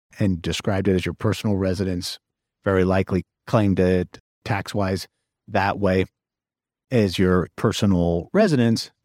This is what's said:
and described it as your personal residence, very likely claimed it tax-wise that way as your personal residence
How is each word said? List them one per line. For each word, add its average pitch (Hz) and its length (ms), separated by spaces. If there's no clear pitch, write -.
and 95 200
described 95 480
it 95 80
as 90 80
your 87 120
personal 107 400
residence, 92 640
very 95 200
likely 92 400
claimed 101 320
it 92 400
tax-wise 98 600
that 98 320
way 92 260
as 104 260
your 90 380
personal 87 800
residence 135 580